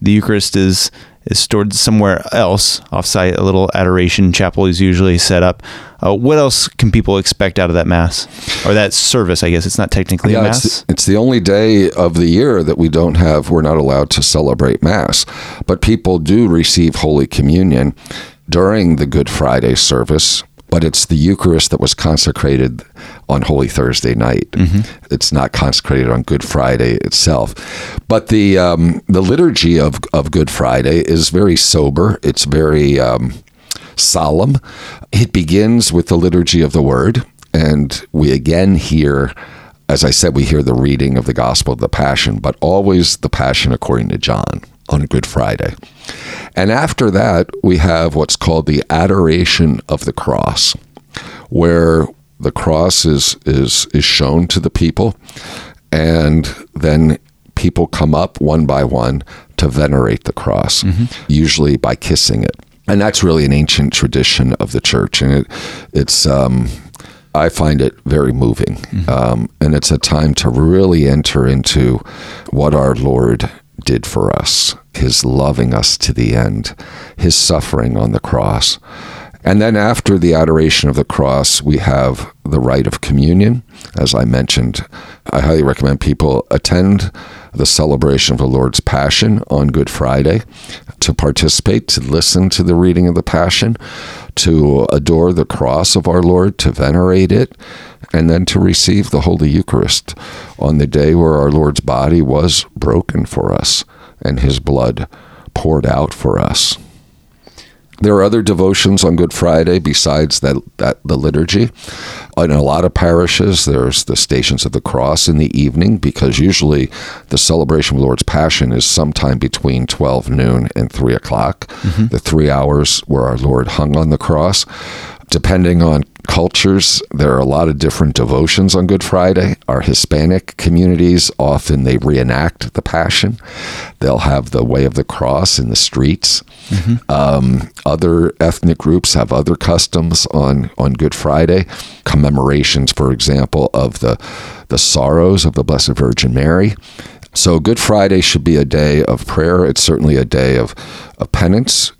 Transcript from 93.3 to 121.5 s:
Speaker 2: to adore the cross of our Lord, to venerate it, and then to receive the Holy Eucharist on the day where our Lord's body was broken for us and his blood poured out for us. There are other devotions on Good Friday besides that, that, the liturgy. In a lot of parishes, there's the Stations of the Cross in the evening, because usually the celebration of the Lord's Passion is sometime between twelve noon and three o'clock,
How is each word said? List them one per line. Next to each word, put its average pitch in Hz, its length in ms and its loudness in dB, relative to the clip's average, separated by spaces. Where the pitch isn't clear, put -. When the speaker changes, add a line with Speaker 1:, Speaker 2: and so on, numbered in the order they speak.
Speaker 2:
to 73 560 2
adore 80 400 2
the 82 140 0
cross 73 500 0
of 92 120 0
our 90 140 2
Lord, 90 380 2
to 64 120 0
venerate 90 600 2
it, 113 260 0
and 82 160 2
then 87 160 2
to - 140 0
receive 92 520 0
the 73 100 0
Holy 80 280 2
Eucharist - 640 -2
on 76 200 0
the 71 100 2
day 76 280 2
where 82 200 4
our 71 160 2
Lord's 73 280 0
body 69 420 0
was 73 440 0
broken - 500 -2
for 50 280 -4
us - 300 -4
and 67 180 -2
his 65 200 0
blood 64 480 -2
poured 78 320 0
out 67 280 -2
for 50 260 -2
us. - 380 -4
There 104 140 4
are 98 80 6
other 107 180 2
devotions 95 600 2
on 87 140 2
Good 85 160 2
Friday 85 440 2
besides 73 600 0
that, 69 160 0
that, - 260 -4
the 71 140 -2
liturgy. 82 520 0
In 85 140 2
a 73 120 2
lot 73 220 0
of 85 80 -2
parishes, 85 720 2
there's 64 400 0
the - 100 -4
Stations 64 500 -2
of - 60 -6
the - 80 -2
Cross 67 480 -2
in 80 100 2
the 76 220 2
evening, 80 380 2
because 67 420 -2
usually 73 500 2
the 67 100 -4
celebration 76 600 0
of - 20 2
the 67 60 2
Lord's 64 180 0
Passion 73 480 0
is 58 140 0
sometime 73 520 -2
between 64 480 -2
twelve 69 440 -2
noon 62 480 0
and 58 120 -2
three 62 240 -2
o'clock, - 540 -4